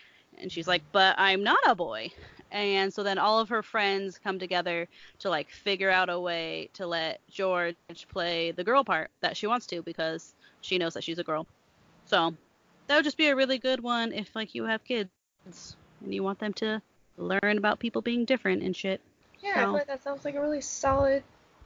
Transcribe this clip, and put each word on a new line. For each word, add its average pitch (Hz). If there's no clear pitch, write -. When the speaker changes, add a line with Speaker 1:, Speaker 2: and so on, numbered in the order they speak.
Speaker 1:
And 185
she's 165
like, 175
"But 190
I'm 190
not 294
a 240
boy." 117
And 196
so 208
then 196
all 214
of 220
her 220
friends 196
come 190
together 175
to, 196
like, 151
figure 196
out 185
a 175
way 165
to 190
let 165
George 175
play 170
the 175
girl 262
part 160
that -
she 214
wants 233
to, 170
because 165
she 185
knows 165
that -
she's 165
a 175
girl. 156
So 165
that 285
would 311
just 294
be 311
a 277
really 262
good 254
one 233
if, 202
like, 220
you 233
have 220
kids 214
and 196
you 196
want 190
them 214
to 214
learn 196
about 208
people 226
being 240
different 202
and 190
shit. 190
Speaker 2:
Yeah, 403
I 233
Speaker 1:
So 202
Speaker 2:
feel 294
like 285
that 269
sounds 277
like 285
a 285
really 294
solid, 269